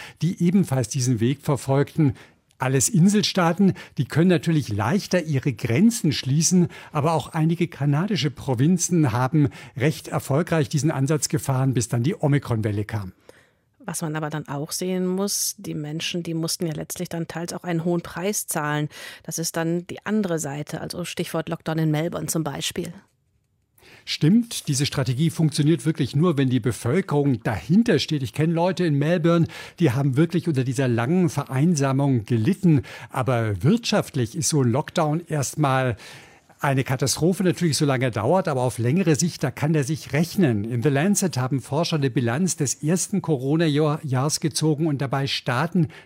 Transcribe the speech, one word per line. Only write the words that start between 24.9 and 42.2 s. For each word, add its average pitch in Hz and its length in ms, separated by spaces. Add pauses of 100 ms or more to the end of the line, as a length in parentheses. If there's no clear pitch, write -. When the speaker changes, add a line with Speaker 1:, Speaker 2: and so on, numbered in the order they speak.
Speaker 1:
funktioniert 156 560
wirklich 156 280
nur, 151 220
wenn 135 140
die 123 100
Bevölkerung 139 840
dahinter 160 560
steht. 147 240
Ich 120 120
kenne 160 180
Leute 180 320
in 147 140
Melbourne, 170 480 (340)
die 143 120
haben 139 260
wirklich 165 280
unter 135 160
dieser 127 260
langen 135 420
Vereinsamung 135 960
gelitten. 139 560 (260)
Aber 113 540
wirtschaftlich 160 720
ist 156 140
so 151 100
ein 123 100
Lockdown 151 560
erstmal 131 680 (640)
eine 139 240
Katastrophe, 147 600
natürlich, 165 320
solange 135 300
er 120 40
dauert, 147 380
aber 131 140
auf 123 160
längere 151 380
Sicht, - 260
da 135 80
kann 156 240
der 147 100
sich 139 300
rechnen. 135 500
In 117 180
The 156 60
Lancet 165 480
haben 127 240
Forscher 165 360
eine 139 120
Bilanz 127 480